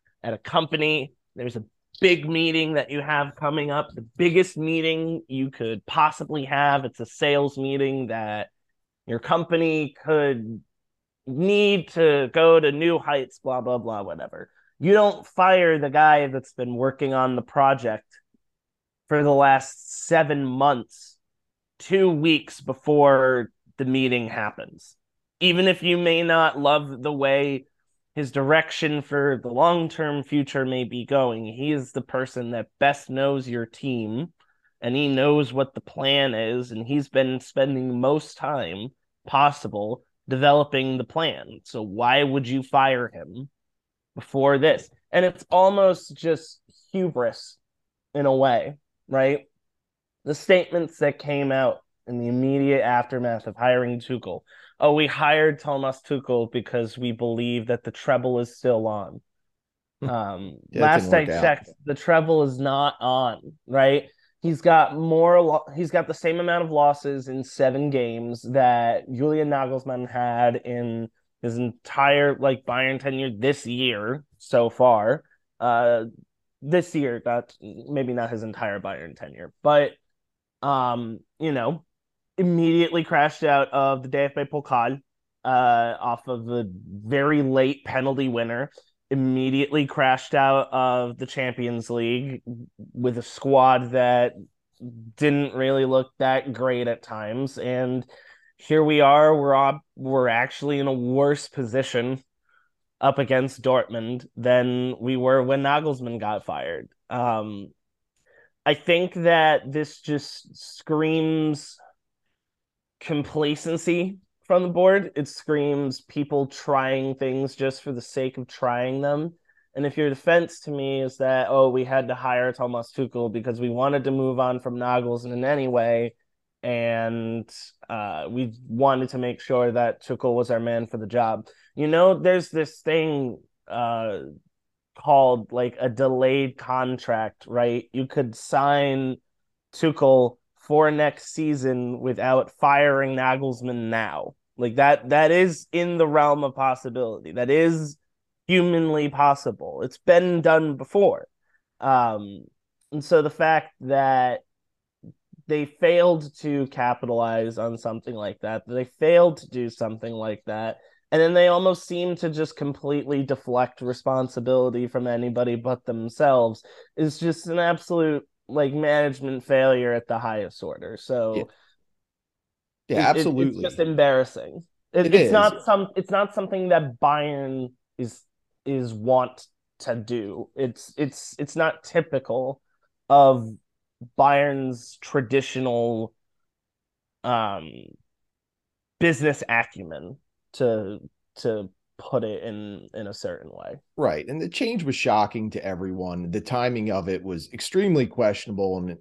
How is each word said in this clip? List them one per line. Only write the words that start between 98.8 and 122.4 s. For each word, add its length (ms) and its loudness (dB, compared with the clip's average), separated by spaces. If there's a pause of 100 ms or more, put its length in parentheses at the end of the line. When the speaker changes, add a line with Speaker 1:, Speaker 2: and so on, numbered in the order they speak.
Speaker 1:
we 160 2
are, 400 8
we're 140 2
op-, 320 2 (100)
we're 320 0
actually 520 -2
in 80 -2
a 60 0
worse 540 0
position 760 -4 (760)
up 180 2
against 440 0
Dortmund 640 -2 (100)
than 640 0
we 160 -4
were 260 4
when 220 0
Nagelsmann 560 -2
got 260 -6
fired. 440 -8 (200)
Um, 640 -4 (920)
I 80 4
think 400 0
that 580 4
this 300 -6
just 560 -8
screams 1200 -2 (1200)
complacency 1160 -4 (280)
from 180 2
the 60 -4
board. 460 4
It 120 -4
screams 760 -4
people 460 -4
trying 680 -2
things 400 -4
just 280 -4
for 80 -10
the 100 -10
sake 360 -6
of 100 -10
trying 540 -4
them. 320 -4 (420)
And 100 -4
if 120 -6
your 120 0
defense 520 0
to 100 -12
me 300 -4
is 160 -6
that, 320 0
"Oh, 200 6
we 140 0
had 240 -2
to 80 -4
hire 380 -2